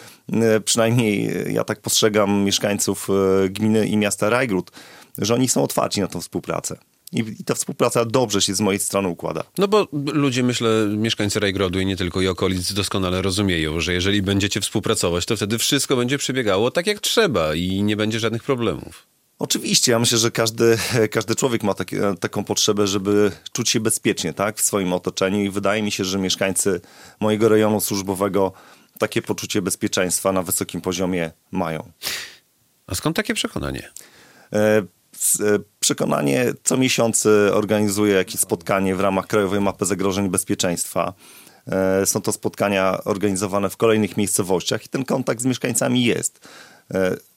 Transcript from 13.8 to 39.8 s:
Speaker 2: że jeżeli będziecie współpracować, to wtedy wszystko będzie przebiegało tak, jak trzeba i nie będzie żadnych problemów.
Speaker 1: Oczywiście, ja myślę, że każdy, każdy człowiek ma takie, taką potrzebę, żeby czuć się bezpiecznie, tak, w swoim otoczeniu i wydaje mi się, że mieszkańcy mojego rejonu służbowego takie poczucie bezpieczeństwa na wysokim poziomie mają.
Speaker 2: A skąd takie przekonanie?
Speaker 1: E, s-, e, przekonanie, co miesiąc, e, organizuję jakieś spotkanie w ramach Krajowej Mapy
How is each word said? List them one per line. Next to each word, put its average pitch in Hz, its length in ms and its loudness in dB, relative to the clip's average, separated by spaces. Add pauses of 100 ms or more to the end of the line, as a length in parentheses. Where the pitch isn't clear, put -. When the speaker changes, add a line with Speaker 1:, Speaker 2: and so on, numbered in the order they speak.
Speaker 2:
że 82 120 -2
jeżeli 98 300 2
będziecie 101 380 0
współpracować, 92 680 -2
to 113 100 -2
wtedy 110 220 -2
wszystko 139 380 0
będzie 123 220 0
przebiegało 117 520 0
tak, 175 160 -2
jak 208 140 -2
trzeba 98 540 0
i 92 280 -2
nie 104 140 0
będzie 107 240 -2
żadnych 117 220 -4
problemów. 117 640 -4 (320)
Speaker 1:
Oczywiście, - 540 0
ja 113 60 4
myślę, 117 200 2
że 113 120 2
każdy, 113 480 2 (320)
każdy 110 240 -2
człowiek 117 280 -2
ma 98 120 2
takie, 101 460 -2
taką 104 240 -4
potrzebę, 104 420 0
żeby 101 460 2 (200)
czuć - 160 -4
się 117 120 0
bezpiecznie, 104 540 -2
tak, 104 220 -4
w - 60 -6
swoim 95 300 0
otoczeniu 95 480 -2
i 101 100 0
wydaje 101 320 0
mi 104 100 -2
się, 101 120 -2
że 95 140 -2
mieszkańcy 95 600 0 (400)
mojego 107 280 2
rejonu 107 320 4
służbowego 98 720 0 (460)
takie 110 240 -2
poczucie 101 400 -4
bezpieczeństwa 95 720 -2
na 92 100 0
wysokim 92 380 -4
poziomie 90 500 -2 (200)
mają. 85 420 -6 (920)
Speaker 2:
A 98 80 -8
skąd 156 220 -2
takie 220 180 -2
przekonanie? - 560 -6 (600)
Speaker 1:
E, 107 300 4 (320)
s-, - 260 -2
e, 104 180 2 (220)
przekonanie, 143 720 0 (120)
co - 120 0
miesiąc, 127 500 2
e, 104 280 6
organizuję 104 600 2
jakieś - 260 0
spotkanie 95 560 0
w 92 40 -2
ramach 98 260 0
Krajowej 101 340 0
Mapy 101 260 -2